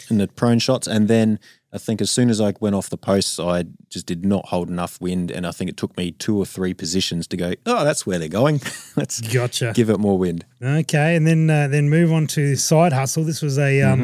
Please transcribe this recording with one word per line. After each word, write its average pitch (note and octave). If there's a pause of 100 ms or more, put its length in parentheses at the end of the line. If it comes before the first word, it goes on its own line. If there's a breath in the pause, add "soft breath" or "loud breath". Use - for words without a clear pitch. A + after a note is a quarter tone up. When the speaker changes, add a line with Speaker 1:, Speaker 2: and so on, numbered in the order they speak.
Speaker 1:
and A2
the F#2+
prone A#2
shots. B2+
And G#2+
then A2 (340 soft breath)
I G2+
think G#2+
as G2+
soon B2
as G#2+
I G2+
went G#2
off F#2
the F2
posts, G2+
I F2 (240)
just -
did F2
not G2
hold F2
enough F2
wind, F2+
and F2+
I E2+
think F#2
it -
took -
me F2+
two -
or F#2+
three F#2
positions F2
to F#2
go, F2 (140)
"Oh, A#3
that's D3
where F#2
they're D#2+
going." C3 (180)
<laughs> -
Let's C#3
Speaker 2:
Gotcha. A#2+
Speaker 1:
give A2
it G2
more G2+
wind. F2 (160)
Speaker 2:
Okay, D3+
and D#3
then, D#3+
uh, D3
then C#3+
move D#3+
on D#3+
to C#3+
Side E3
Hustle. C3+
This D#3
was C#3+
a, C#3
um, C3